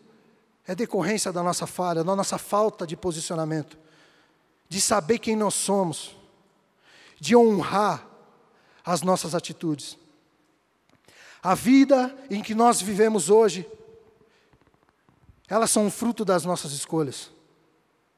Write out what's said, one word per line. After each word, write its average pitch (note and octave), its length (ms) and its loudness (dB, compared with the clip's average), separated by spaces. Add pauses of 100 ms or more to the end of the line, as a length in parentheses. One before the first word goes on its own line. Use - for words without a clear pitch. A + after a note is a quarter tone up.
(680)
é F#3 60 -8
decorrência G3+ 580 -2
da F3 120 -4
nossa F3 240 -4
falha, E3+ 360 -2
da F#3 120 -2
nossa G3 240 -4
falta G#3 480 -2
de E3+ 100 -10
posicionamento, D#3+ 800 -6 (920)
de G3 140 -6
saber G#3+ 380 0
quem A3 160 -2
nós G#3 180 -2
somos, F#3+ 640 -4 (1000)
de D#3 160 2
honrar G3+ 680 2 (800)
as E3+ 200 -2
nossas F3+ 320 0
atitudes. D#3+ 600 -8 (1400)
A F#3 120 0
vida C4 640 4 (140)
em G#3 100 -4
que G#3+ 140 -8
nós A3+ 260 4
vivemos G#3 480 0
hoje, G3+ 400 4 (1800)
elas G#3+ 220 0
são G#3 220 2
fruto A#3 340 -4
das F3 180 2
nossas E3 280 -4
escolhas. C#3+ 600 -6 (880)